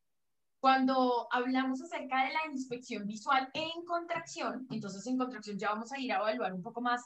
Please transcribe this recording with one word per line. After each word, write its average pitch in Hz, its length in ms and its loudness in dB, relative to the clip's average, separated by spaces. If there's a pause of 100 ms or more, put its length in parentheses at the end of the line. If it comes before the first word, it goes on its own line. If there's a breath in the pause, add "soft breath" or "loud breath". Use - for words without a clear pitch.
(600)
Cuando 262 720 6
hablamos 262 500 2
acerca 262 440 0
de 285 80 -2
la 311 180 0
inspección 240 540 -6
visual 262 480 0
en 320 320 -6
contracción, 339 840 -4
entonces 202 360 -6
en 254 100 0
contracción 214 400 -4
ya 202 140 0
vamos 220 200 -4
a 277 80 -6
ir 240 120 -2
a 196 60 2
evaluar 214 360 0
un 185 80 -6
poco 226 200 -8
más 247 240 0